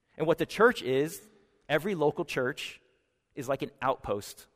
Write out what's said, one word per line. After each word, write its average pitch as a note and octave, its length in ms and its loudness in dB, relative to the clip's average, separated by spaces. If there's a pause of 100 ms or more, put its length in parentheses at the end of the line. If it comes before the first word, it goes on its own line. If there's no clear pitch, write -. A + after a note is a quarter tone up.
(180)
And D#3 100 -2
what E3 100 4
the D#3+ 80 -2
church A#3 360 4
is, C#3 400 0 (460)
every D#3+ 280 0
local D3+ 280 2
church - 580 -4 (540)
is C3 140 -6
like C3+ 120 -2
an C3+ 100 -6 (100)
outpost A#2+ 760 -4